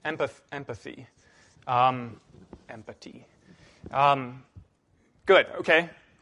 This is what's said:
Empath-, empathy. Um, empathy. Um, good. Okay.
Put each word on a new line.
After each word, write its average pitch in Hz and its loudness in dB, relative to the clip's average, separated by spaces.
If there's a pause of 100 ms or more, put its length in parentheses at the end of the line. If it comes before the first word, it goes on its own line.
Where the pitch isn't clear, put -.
Empath-, 156 -6 (100)
empathy. 135 -14 (600)
Um, 123 0 (500)
empathy. 117 -20 (640)
Um, 131 0 (840)
good. 180 6 (120)
Okay. 170 2 (320)